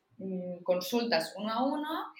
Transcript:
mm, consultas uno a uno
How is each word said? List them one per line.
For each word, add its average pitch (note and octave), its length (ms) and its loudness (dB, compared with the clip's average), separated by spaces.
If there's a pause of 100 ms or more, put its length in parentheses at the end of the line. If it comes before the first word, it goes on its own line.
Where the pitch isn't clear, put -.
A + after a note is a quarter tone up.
(180)
mm, F3+ 440 -4
consultas A3+ 760 2
uno G#3+ 160 -2
a A#3+ 120 2
uno D4+ 560 0